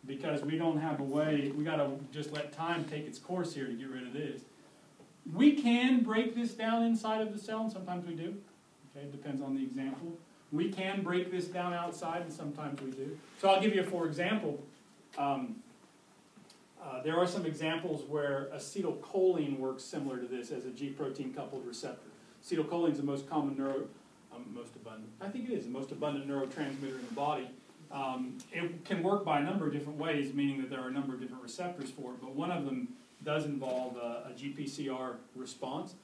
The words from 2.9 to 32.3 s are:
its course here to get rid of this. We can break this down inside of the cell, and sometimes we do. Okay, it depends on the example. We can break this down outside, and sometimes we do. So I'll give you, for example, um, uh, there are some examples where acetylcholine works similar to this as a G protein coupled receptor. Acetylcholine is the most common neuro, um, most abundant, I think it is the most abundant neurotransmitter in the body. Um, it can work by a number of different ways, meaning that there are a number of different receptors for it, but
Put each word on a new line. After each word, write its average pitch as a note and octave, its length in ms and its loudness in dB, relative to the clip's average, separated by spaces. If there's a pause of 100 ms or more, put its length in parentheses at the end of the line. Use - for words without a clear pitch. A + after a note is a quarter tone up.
its - 140 -10
course F3+ 340 -2
here C3+ 120 -2
to A#2 60 -4
get B2+ 160 -6
rid B2+ 160 -6
of A#2+ 80 -10
this. D3 300 -4 (880)
We C#4 200 12
can B3 480 8
break A3 340 4
this A#3 200 0
down A3+ 280 4
inside A3 380 4
of G#3+ 120 0
the G#3 60 -6
cell, A3 240 -2
and A3 100 -2
sometimes F3+ 320 -4
we E3+ 100 -4
do. F3+ 220 -4 (600)
Okay, C#3 100 -10
it C#3+ 60 -10
depends C#3 300 -4
on C3+ 120 -2
the C3+ 80 0
example. C3+ 560 -4 (320)
We E3+ 220 2
can F#3+ 300 -2
break F3+ 280 2
this F3 160 0
down F3 280 -2
outside, E3+ 480 -2
and D#3+ 100 -8
sometimes C#3+ 480 -6
we C3 100 -4
do. C3+ 280 -6 (200)
So F#3+ 120 6
I'll G3 100 10
give G#3 140 6
you, F#3 80 4
for E3+ 240 0
example, D#3+ 520 0 (600)
um, C3+ 380 0 (1300)
uh, C3 200 -6
there D#3+ 160 4
are F3 80 8
some F3+ 180 0
examples D#3+ 640 0
where C#3 460 0
acetylcholine D#3+ 1040 2
works C3 260 -2
similar C#3 320 -4
to A#2+ 100 -4
this A#2+ 240 -6
as C3 140 -6
a C3 60 -6
G C3+ 180 -6
protein C3 460 -4
coupled C3+ 320 -6
receptor. B2 420 -8 (340)
Acetylcholine E3 500 2
is C#3 40 2
the C#3 80 -2
most C#3 240 0
common C#3 300 0
neuro, C3+ 300 0 (460)
um, A#2+ 200 -12
most A#2 200 -12
abundant, A2 360 -14 (100)
I G3 80 -6
think A#3+ 220 -4
it - 20 0
is F#3 140 -2
the A#2 40 -6
most C3+ 220 -4
abundant C#3+ 340 -2
neurotransmitter C3+ 720 -2
in A#2+ 80 -8
the A#2 80 -6
body. C#3+ 360 0 (420)
Um, C3 460 -4 (120)
it E3 360 -4
can F3+ 160 2
work G3 240 4
by D3 140 4
a - 20 4
number F3+ 240 2
of C#3 80 0
different D3 240 -4
ways, D3 340 0
meaning C#3 300 2
that B2 80 -6
there C3+ 100 -4
are B2+ 80 -4
a B2+ 40 -4
number C3+ 200 -2
of B2 80 -6
different B2+ 220 -8
receptors C#3+ 480 -6
for B2+ 220 -8
it, - 100 -12
but C3 120 -12